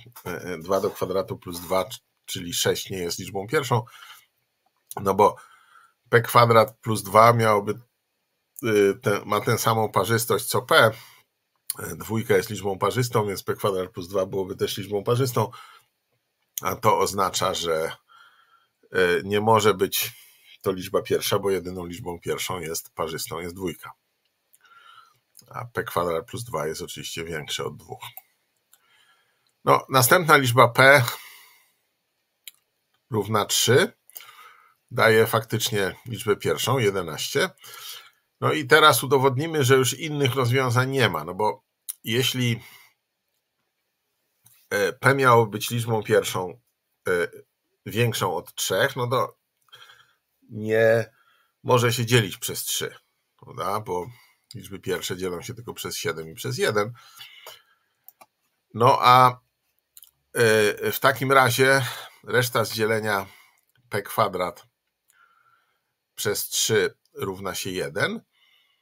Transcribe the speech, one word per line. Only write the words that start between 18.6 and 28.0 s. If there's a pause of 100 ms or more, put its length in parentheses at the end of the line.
y,
nie
może
być (500)
to
liczba
pierwsza,
bo
jedyną
liczbą
pierwszą
jest
parzystą,
jest
dwójka. (1600)
A
p
kwadrat
plus
dwa
jest
oczywiście
większe
od
dwóch. (1600)